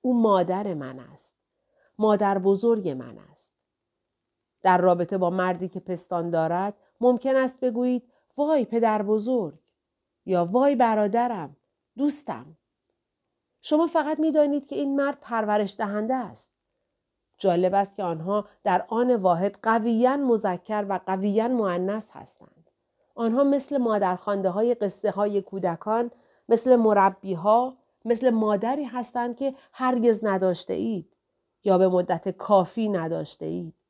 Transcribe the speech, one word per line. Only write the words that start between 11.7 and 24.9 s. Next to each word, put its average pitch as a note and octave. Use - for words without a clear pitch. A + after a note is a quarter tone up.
دوستم.» D#3+
شما D#4
فقط D#4
می‌دانید D4
که C#4
این C#4
مرد C#4
پرورش G#3
دهنده G#3+
است. G3+
جالب F#3
است G3
که G#3
آنها F3
در F#3
آن B3
واحد F#3
قویاً A#3
مذکر G#3+
و F#3+
قویاً G3+
مؤنث G3+
هستند. -
آنها A#3
مثل C#4
مادرخوانده‌های G3+
قصه‌های G3+